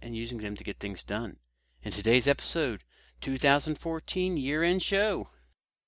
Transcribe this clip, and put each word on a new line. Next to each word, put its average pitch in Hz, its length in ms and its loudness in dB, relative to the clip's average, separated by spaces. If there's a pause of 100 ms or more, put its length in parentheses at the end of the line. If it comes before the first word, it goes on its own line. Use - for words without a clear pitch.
and 117 140 -6
using 117 240 -4
them 104 180 -4
to - 60 -10
get 98 160 -6
things 101 240 -6
done. 107 340 -4 (460)
In 107 80 -4
today's 117 360 4
episode, 139 560 0 (380)
two 135 160 -2
thousand 147 400 2
fourteen 180 580 -2
year-end 160 460 2
show. 196 480 0 (580)